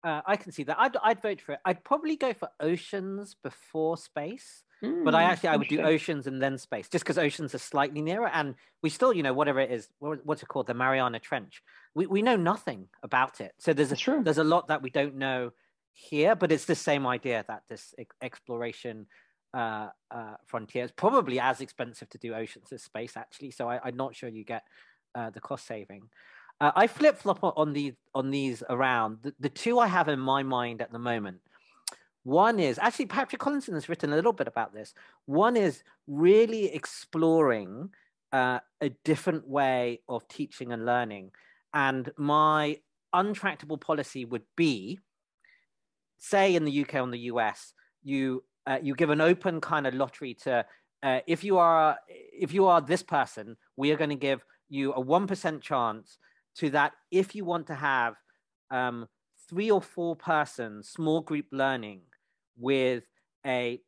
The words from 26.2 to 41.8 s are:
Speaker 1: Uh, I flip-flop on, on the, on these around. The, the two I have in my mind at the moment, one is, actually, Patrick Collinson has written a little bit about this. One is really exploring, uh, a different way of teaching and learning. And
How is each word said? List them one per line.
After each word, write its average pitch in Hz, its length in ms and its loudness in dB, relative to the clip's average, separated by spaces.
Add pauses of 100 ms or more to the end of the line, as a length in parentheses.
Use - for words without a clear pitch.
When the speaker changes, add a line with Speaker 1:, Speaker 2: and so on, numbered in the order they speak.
Speaker 1:
Uh, 147 160 6
I 208 120 6
flip-flop 285 560 2
on, 180 120 2
on 151 180 2
the, 143 220 -4 (180)
on 135 180 -2
these 135 380 -2
around. 120 540 0
The, 143 160 -8
the 139 100 -2
two 240 300 0
I 233 80 6
have 180 200 2
in 143 120 0
my 135 240 2
mind 120 380 -2
at 117 100 -8
the 117 80 -10
moment, 110 420 -4 (840)
one 196 360 4
is, 135 200 2
actually, 233 260 0
Patrick 247 340 -4
Collinson 277 360 -4
has 151 120 -6
written 165 240 -2
a 147 40 2
little 196 180 4
bit 139 140 -2
about 113 260 -4
this. 107 200 -16 (320)
One 202 300 4
is 190 280 2 (240)
really 202 640 4
exploring, 156 1200 0 (400)
uh, 127 260 2 (220)
a 147 80 0
different 156 580 -2
way 131 600 0
of 120 180 -6
teaching - 460 -10
and 113 120 -6
learning. 110 460 -2 (420)
And 135 440 0